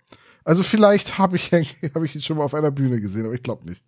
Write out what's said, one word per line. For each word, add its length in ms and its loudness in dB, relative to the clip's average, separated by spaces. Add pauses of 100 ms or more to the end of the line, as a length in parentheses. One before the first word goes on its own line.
(440)
Also 200 2
vielleicht 560 4
habe 160 2
ich, 160 -6
<laughs> 440 -2
habe 100 -2
ich 100 -8
ihn 80 -10
schon 140 -4
mal 60 0
auf 120 -2
einer 160 0
Bühne 280 0
gesehen, 260 -6
aber 100 -6
ich 80 -10
glaub 200 -8
nicht. 240 -16